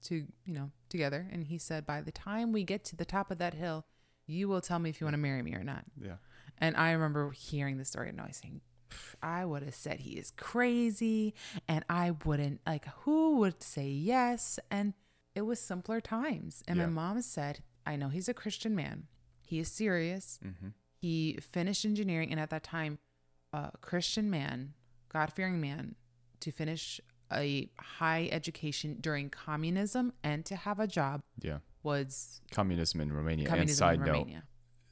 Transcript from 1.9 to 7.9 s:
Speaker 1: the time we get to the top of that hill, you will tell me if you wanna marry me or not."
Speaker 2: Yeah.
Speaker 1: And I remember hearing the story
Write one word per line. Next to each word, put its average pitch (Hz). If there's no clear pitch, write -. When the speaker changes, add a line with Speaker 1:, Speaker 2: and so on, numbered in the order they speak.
Speaker 1:
the 151
time 226
we 214
get 196
to -
the 170
top 196
of 170
that 170
hill, 160
you 175
will 196
tell 175
me 165
if 151
you 160
wanna 151
marry 139
me -
or -
not." 135
Speaker 2:
Yeah. 95
Speaker 1:
And 160
I 165
remember 147
hearing 139
the 135
story -